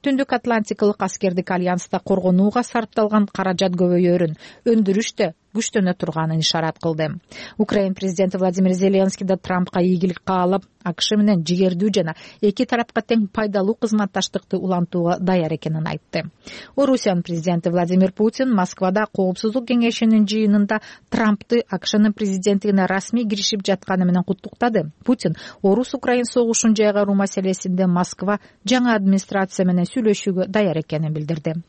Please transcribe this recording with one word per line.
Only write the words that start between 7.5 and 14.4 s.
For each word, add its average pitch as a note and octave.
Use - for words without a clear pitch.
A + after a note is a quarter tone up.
Украин G3+
президенти F#3+
Владимир F#3
Зеленский F#3+
да F#3
Трампка F#3
ийгилик F3+
каалап, F#3
акш -
менен G#3
жигердүү F3+
жана E3
эки G#3
тарапка A#3
тең A3+
пайдалуу G#3
кызматташтыкты G#3